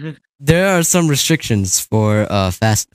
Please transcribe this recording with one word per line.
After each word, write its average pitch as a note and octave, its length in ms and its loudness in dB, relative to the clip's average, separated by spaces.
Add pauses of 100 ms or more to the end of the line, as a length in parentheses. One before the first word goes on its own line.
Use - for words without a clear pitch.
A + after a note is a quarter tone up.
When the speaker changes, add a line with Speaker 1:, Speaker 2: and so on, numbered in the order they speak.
(260)
Speaker 1:
<laughs> - 120 -20
Speaker 2:
there E3 280 2
are F3+ 160 2
some E3+ 240 0
restrictions A#2+ 720 0
for, G#2+ 520 0
uh, F#2+ 200 0
fast, G#2+ 440 -2